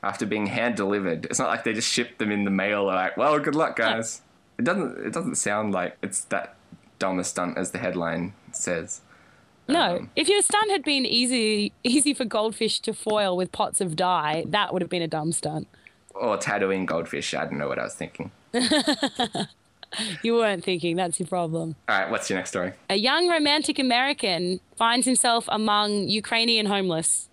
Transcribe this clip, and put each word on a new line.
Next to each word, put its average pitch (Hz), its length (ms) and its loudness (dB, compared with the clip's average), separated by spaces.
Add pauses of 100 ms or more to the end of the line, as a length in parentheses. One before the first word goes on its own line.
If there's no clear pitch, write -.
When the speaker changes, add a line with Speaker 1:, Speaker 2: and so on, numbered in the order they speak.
Speaker 1:
after 98 200 -2
being 107 220 0
hand-delivered. 101 760 0
It's - 160 -4
not 131 80 0
like 117 160 -2
they 117 80 0
just 110 200 -2
shipped - 280 -2
them 107 100 0
in 101 140 0
the 98 80 0
mail, 101 320 2
like, 92 320 0
"Well, 147 240 4
good 143 160 -2
luck, 156 220 0
Speaker 2:
Yeah. 113 160 2
Speaker 1:
guys." 113 260 -6 (360)
It - 80 -2
doesn't, 170 400 -2
it 110 80 -4
doesn't 170 220 -4
sound 104 400 0
like 90 260 -2
it's - 260 -4
that - 280 -4 (460)
dumb 92 180 0
a 90 60 -2
stunt 87 340 -4
as 92 140 -4
the 90 60 -6
headline 87 560 -2 (180)
says. - 480 -4 (680)
Speaker 2:
No, 247 300 2
Speaker 1:
Um, - 200 -8
Speaker 2:
if 302 120 2
your 403 140 6
stunt 415 280 2
had 381 140 0
been 277 200 2
easy, 220 680 2 (100)
easy 269 320 4
for 262 100 -2
goldfish 214 560 0
to 226 140 -4
foil 208 420 2
with 180 160 0
pots - 280 0
of 175 160 -2
dye, 165 500 2
that 202 260 0
would 180 80 0
have 170 80 -2
been 175 140 -2
a 160 60 -2
dumb 156 240 -2
stunt. 156 340 -4 (480)
Speaker 1:
Or 107 220 0
tattooing 95 500 0
goldfish. 80 480 -4
I 71 100 -2
don't 80 140 -6
know 73 100 -2
what 69 120 -2
I - 40 -2
was - 100 -8
thinking. 82 360 -10 (240)
Speaker 2:
<laughs> 254 960 0 (760)
You 233 120 2
weren't 208 300 2
thinking. 170 320 0
That's 175 220 -2
your 175 100 -4
problem. 165 460 -2 (140)
Speaker 1:
All 104 100 4
right, 95 120 0
what's 104 180 -2
your 95 100 0
next 87 120 -4
story? 92 240 -2 (160)
Speaker 2:
A 196 60 0
young 277 300 2
romantic 311 520 2
American 233 840 0 (160)
finds 233 300 4
himself 240 420 2
among 208 600 2
Ukrainian 226 580 2
homeless. 190 680 0